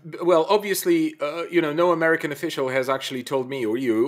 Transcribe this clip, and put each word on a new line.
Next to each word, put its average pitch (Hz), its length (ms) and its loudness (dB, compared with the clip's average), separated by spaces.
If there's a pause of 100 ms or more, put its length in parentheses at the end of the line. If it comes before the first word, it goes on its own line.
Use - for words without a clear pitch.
(120)
b-, - 100 -14
well, 170 280 4
obviously, 180 680 2
uh, 156 320 -4
you 170 100 4
know, 147 120 -2
no 175 180 2
American 165 400 0
official 143 380 -4
has 127 180 0
actually 131 340 -4
told 127 280 -4
me 135 160 -4
or 107 100 0
you 117 320 2